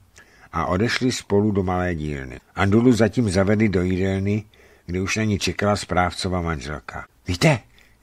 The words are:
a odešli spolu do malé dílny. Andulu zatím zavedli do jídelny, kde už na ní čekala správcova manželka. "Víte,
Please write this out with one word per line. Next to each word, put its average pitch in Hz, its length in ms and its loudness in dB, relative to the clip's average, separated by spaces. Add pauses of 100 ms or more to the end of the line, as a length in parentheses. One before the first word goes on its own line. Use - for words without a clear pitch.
(520)
a 82 140 -4
odešli 117 460 0
spolu 104 380 0
do 98 120 0
malé 90 320 -2
dílny. 69 460 -8 (140)
Andulu 113 380 4
zatím 110 380 2
zavedli 101 380 2
do 92 140 0
jídelny, 98 640 0 (420)
kde 90 140 -4
už 98 160 -4
na 110 80 0
ní 104 140 2
čekala 101 380 0
správcova 90 640 -2
manželka. 73 680 -6 (220)
"Víte, 123 300 2 (440)